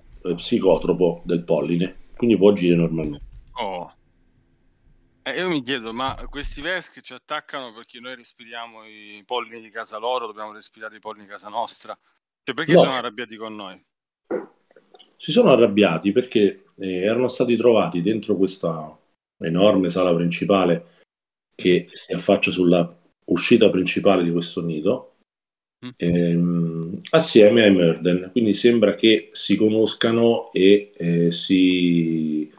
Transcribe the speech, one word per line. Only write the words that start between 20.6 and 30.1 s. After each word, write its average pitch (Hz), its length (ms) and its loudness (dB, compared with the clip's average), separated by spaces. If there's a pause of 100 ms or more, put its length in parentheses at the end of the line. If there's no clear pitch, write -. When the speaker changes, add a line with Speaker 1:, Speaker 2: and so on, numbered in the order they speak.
Speaker 1:
che - 380 0
si - 180 -14
affaccia 87 400 0
sulla 90 480 2 (280)
uscita 107 420 4
principale 92 540 0
di 85 80 -2
questo 85 300 -6
nido, 85 540 -4 (680)
Speaker 2:
Mm. 127 100 -14
Speaker 1:
ehm, 87 960 -2 (200)
assieme 107 520 6
ai 101 80 6
Murden. 90 600 2
Quindi 110 200 2
sembra 113 420 2
che 110 360 2
si - 240 -2
conoscano 113 960 0